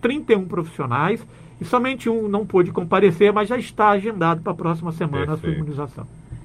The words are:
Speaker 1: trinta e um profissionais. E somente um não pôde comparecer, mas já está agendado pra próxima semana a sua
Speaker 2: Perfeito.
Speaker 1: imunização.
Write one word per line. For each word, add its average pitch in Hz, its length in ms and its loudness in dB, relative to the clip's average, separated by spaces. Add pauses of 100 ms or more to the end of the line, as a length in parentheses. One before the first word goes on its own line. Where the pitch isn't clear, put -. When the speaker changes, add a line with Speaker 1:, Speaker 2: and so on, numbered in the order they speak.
Speaker 1:
trinta 277 320 2
e - 20 0
um 190 80 -2
profissionais. 165 800 -4 (360)
E - 40 -8
somente 247 460 0
um 220 180 -2
não 202 160 -2
pôde 185 280 2
comparecer, 190 600 4
mas 208 160 2
já 247 80 -2
está 214 340 2
agendado 190 520 0
pra 175 100 -4
próxima 165 400 -4
semana 151 300 -2
a 151 140 -2
sua - 0 -
Speaker 2:
Perfeito. 160 220 -4
Speaker 1:
imunização. 147 480 -6 (380)